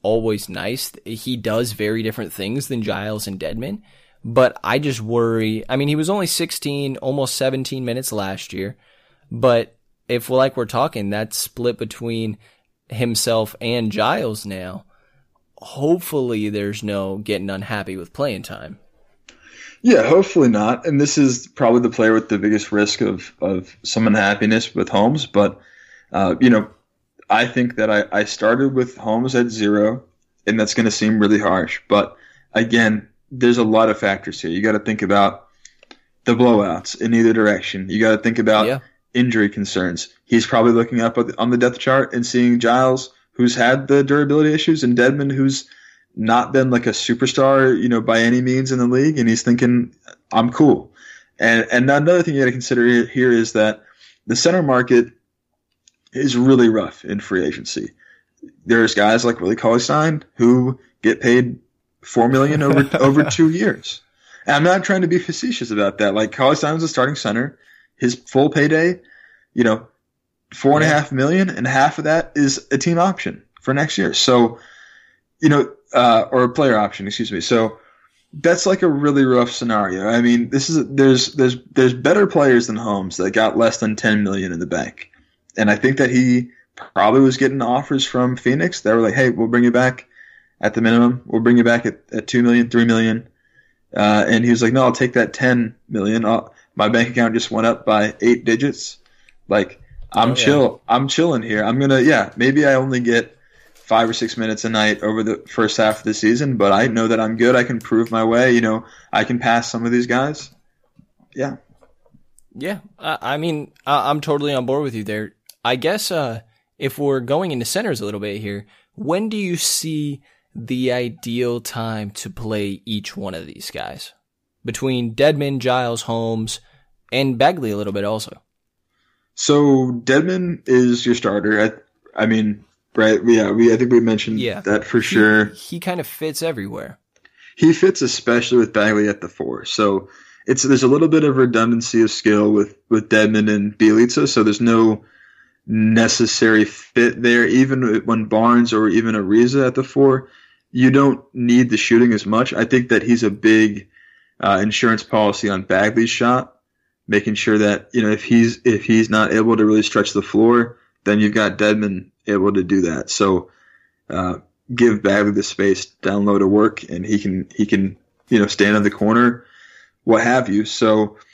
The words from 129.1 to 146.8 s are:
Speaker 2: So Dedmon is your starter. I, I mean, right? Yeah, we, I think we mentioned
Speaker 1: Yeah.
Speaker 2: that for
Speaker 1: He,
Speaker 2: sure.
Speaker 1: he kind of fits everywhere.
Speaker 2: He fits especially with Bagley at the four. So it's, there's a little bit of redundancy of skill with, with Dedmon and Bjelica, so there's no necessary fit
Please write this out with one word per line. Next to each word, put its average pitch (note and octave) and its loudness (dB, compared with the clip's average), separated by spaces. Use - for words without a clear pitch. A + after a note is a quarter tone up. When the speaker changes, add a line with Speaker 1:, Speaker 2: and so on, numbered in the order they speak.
Speaker 2:
So C#3 2
Dedmon E3 -2
is B2 4
your A#2+ 0
starter. G#2+ -2
I, A2 -2
I - 2
mean, G#2+ -2
right? A2 4
Yeah, A2+ 4
we, A2+ 4
I A2+ 4
think B2 -2
we A#2 6
mentioned A2 -2
Speaker 1:
Yeah. G#2 -6
Speaker 2:
that G#2 -2
for A#2+ -2
Speaker 1:
He, A2+ 0
Speaker 2:
sure. G#2+ 2
Speaker 1:
he - -12
kind F3+ -6
of C#3+ -10
fits D#3 -10
everywhere. A#2+ -10
Speaker 2:
He D#3+ 6
fits F#3 2
especially A#2+ 0
with A2+ 2
Bagley G#2 2
at G2+ -4
the E2+ -10
four. - -10
So G2 -2
it's, C3+ 0
there's C3 2
a B2+ 4
little D3+ 4
bit D3+ 2
of C3+ 2
redundancy A#2 2
of G#2+ 2
skill G#2+ 2
with, G#2 -2
with A2 -2
Dedmon G#2+ 2
and G#2 -2
Bjelica, A#2 4
so A#2 0
there's G#2 0
no A2+ 2
necessary A2 2
fit - -2